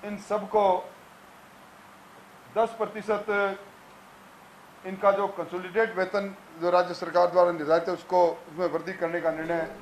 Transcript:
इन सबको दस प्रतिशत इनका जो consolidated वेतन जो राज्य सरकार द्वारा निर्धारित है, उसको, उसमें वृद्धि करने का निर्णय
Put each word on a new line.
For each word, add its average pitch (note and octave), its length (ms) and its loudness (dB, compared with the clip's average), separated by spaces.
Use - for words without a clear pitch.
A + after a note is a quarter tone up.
इन G#3 120 -8
सबको G3 720 2
दस A3+ 120 2
प्रतिशत G3+ 880 -2
इनका F#3+ 260 2
जो G3 160 0
consolidated F3+ 720 -4
वेतन G3 380 -2
जो F3 80 0
राज्य F3 240 2
सरकार F3 380 2
द्वारा F3 200 6
निर्धारित E3 360 2
है, F3+ 60 -2
उसको, F3 380 2
उसमें E3 360 -6
वृद्धि D#3+ 260 -4
करने E3+ 280 -2
का E3 100 0
निर्णय D#3+ 500 -4